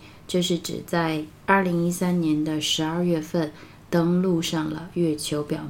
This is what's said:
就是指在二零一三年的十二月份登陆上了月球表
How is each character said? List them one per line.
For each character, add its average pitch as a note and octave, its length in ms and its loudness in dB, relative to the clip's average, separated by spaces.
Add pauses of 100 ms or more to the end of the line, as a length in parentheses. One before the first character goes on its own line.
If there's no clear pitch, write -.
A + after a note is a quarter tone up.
(260)
就 F3+ 140 0
是 F3 180 0
指 - 280 -6
在 D#3+ 380 0 (200)
二 G3 180 4
零 E3+ 240 2
一 F3 40 2
三 F3+ 280 0
年 D#3 240 2
的 D#3 160 -2
十 D3+ 240 0
二 E3 220 0
月 E3+ 160 2
份 D#3 320 -2 (380)
登 F3 320 4
陆 F3+ 180 2
上 D#3+ 300 -2
了 D#3+ 240 -8
月 E3 200 2
球 D3+ 280 -4
表 D#3 280 -4